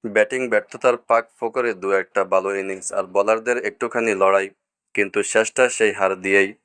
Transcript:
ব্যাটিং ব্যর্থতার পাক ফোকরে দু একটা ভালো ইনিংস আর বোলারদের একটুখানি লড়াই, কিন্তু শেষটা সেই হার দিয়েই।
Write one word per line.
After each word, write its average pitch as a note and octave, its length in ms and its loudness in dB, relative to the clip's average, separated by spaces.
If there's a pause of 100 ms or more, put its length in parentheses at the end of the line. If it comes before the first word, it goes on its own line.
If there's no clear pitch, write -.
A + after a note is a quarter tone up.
ব্যাটিং G#2+ 420 0
ব্যর্থতার A2+ 460 0 (120)
পাক A#2 160 2 (120)
ফোকরে A#2+ 380 -4
দু F#2+ 180 -6
একটা G2 320 0
ভালো F#2+ 320 0
ইনিংস F#2+ 380 -8
আর G2 140 -4
বোলারদের A2 580 0
একটুখানি A2+ 500 -2
লড়াই, F#2+ 320 4 (480)
কিন্তু G2+ 280 -2
শেষটা A2 460 0
সেই A2 240 0
হার F#2+ 280 0
দিয়েই। G2 280 2 (160)